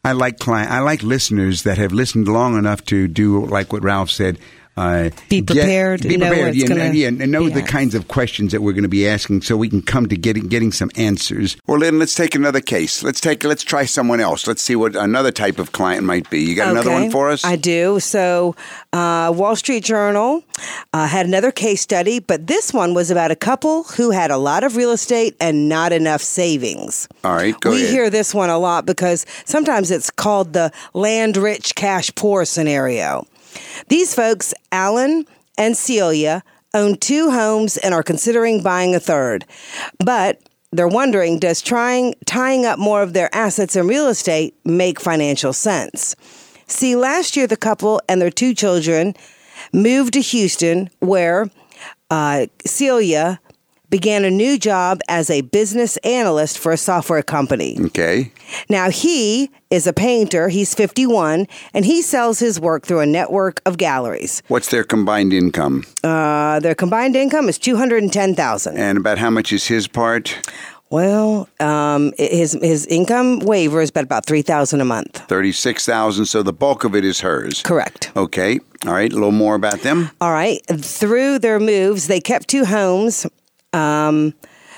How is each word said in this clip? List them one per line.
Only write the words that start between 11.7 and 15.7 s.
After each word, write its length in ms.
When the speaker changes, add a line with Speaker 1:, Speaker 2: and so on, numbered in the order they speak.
Speaker 1:
Lynn, 220
let's 160
take 180
another 260
case. 440
Let's 180
take, 220
let's 200
try 220
someone 340
else. 280
Let's 160
see 120
what 200
another 360
type 280
of 140